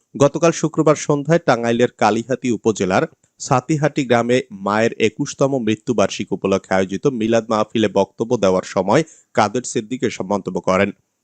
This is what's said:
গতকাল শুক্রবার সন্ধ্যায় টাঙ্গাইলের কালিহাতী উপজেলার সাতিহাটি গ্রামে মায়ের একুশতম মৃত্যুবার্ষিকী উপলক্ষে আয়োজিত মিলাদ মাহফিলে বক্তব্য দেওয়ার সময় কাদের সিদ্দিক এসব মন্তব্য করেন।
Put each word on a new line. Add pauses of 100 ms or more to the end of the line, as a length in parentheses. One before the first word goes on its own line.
(160)
গতকাল
শুক্রবার
সন্ধ্যায়
টাঙ্গাইলের
কালিহাতী
উপজেলার (340)
সাতিহাটি
গ্রামে
মায়ের
একুশতম
মৃত্যুবার্ষিকী
উপলক্ষে
আয়োজিত
মিলাদ
মাহফিলে
বক্তব্য
দেওয়ার
সময় (320)
কাদের
সিদ্দিক
এসব
মন্তব্য
করেন। (340)